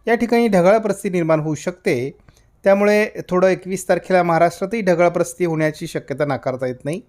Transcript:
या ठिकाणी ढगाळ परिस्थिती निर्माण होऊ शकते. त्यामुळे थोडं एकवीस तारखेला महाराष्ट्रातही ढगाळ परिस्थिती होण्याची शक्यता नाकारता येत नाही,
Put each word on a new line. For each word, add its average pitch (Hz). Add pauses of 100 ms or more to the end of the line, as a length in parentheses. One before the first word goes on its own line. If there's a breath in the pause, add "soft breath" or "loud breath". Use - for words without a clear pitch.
या 226
ठिकाणी 233
ढगाळ 190
परिस्थिती 202
निर्माण 160
होऊ 156
शकते. 147 (540 soft breath)
त्यामुळे 208 (200)
थोडं 180
एकवीस 185
तारखेला 180
महाराष्ट्रातही 175
ढगाळ 175
परिस्थिती 175
होण्याची 156
शक्यता 143
नाकारता 127
येत 127
नाही, 165